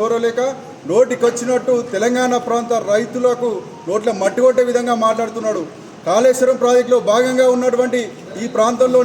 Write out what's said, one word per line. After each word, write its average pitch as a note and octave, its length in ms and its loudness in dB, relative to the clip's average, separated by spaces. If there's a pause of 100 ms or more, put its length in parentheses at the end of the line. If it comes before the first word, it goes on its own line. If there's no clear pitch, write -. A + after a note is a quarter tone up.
ఓర్వలేక, A#3 340 -2 (500)
నోటికొచ్చినట్టు A#3+ 840 0 (200)
తెలంగాణ B3 380 0 (160)
ప్రాంత A#3 240 -2 (180)
రైతులకు A#3+ 600 0 (380)
నోట్ల G#3+ 220 -2 (120)
మట్టి G3+ 220 0
కొట్టే B3+ 260 4
విధంగా A#3+ 240 0 (100)
మాట్లాడుతున్నాడు. G#3+ 580 -2 (440)
కాళేశ్వరం B3+ 560 2
ప్రాజెక్టులో B3 360 4 (120)
భాగంగా B3+ 440 2
ఉన్నటువంటి B3 460 0 (420)
ఈ A#3 120 -4
ప్రాంతంలో B3 500 2